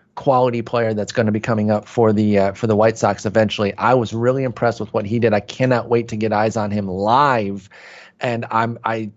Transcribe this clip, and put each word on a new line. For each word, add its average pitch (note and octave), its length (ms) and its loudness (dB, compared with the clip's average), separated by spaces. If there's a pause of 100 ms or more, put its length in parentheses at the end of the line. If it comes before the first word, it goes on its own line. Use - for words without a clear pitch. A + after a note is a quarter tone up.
(160)
quality B2+ 460 2
player A2+ 320 -2
that's G#2 160 -4
gonna G#2+ 220 0
be G#2+ 80 -2
coming G#2+ 320 0
up G#2 160 -2
for A2 240 2
the, G#2 260 2
uh, G2 140 2
for A2 160 -4
the G#2+ 80 4
White A2 200 4
Sox - 300 -2
eventually. G#2 520 0
I A#2 160 2
was A2+ 180 0
really B2 320 0
impressed A#2 340 -2
with G#2 160 -10
what G#2+ 120 -2
he A#2 120 -2
did. A2 160 2
I G2+ 60 2
cannot B2+ 480 -2
wait A#2 180 0
to A#2 100 -8
get G#2+ 160 -2
eyes G#2+ 240 0
on G#2 140 -2
him G#2 160 -2
live, G2+ 800 0 (520)
and A#2 320 -4
I'm, A2+ 320 -2
I A2 320 -4